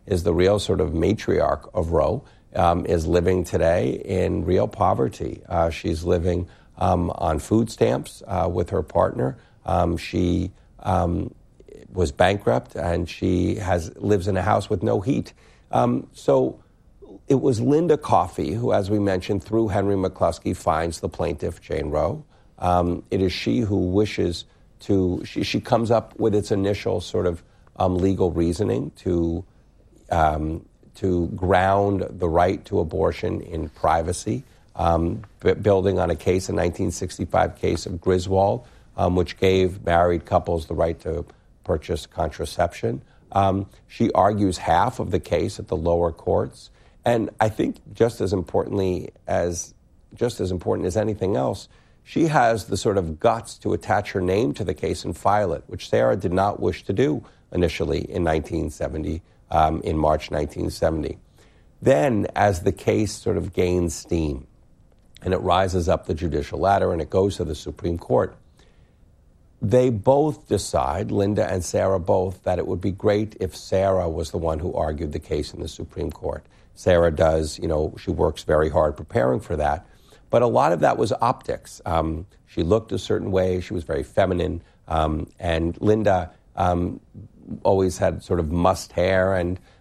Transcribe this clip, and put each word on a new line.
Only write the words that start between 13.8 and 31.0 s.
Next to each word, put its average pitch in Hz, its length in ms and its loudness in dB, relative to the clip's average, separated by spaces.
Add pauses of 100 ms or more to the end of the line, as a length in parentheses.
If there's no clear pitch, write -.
lives 101 320 2
in 98 80 0
a 92 60 0
house 104 280 0
with 90 120 -2
no 110 180 0
heat. - 320 -2 (380)
Um, 123 420 0
so 131 500 0 (640)
it 139 120 4
was 135 200 2
Linda 151 360 4
Coffey 87 580 0
who, 117 180 -2
as 101 180 2
we 107 80 2
mentioned, 98 460 -2
through 110 240 0
Henry 101 260 0
McCluskey, 92 640 -2
finds 82 420 -2
the 95 100 -6
plaintiff, 82 520 -4
Jane 76 300 -6
Roe. 85 340 -2 (340)
Um, 90 520 0
it 98 120 0
is 92 100 2
she 117 280 0
who 98 300 0
wishes 95 540 0 (360)
to, 92 440 0
she, - 200 -6
she 113 160 -2
comes 113 320 0
up - 260 0
with 110 160 2
its 104 160 -2
initial 98 500 -2
sort 92 260 -2
of, 85 160 -4 (340)
um, 92 220 0
legal 92 340 2
reasoning 101 640 -2
to, 87 480 -2 (680)
um, 78 560 0 (300)
to 90 320 0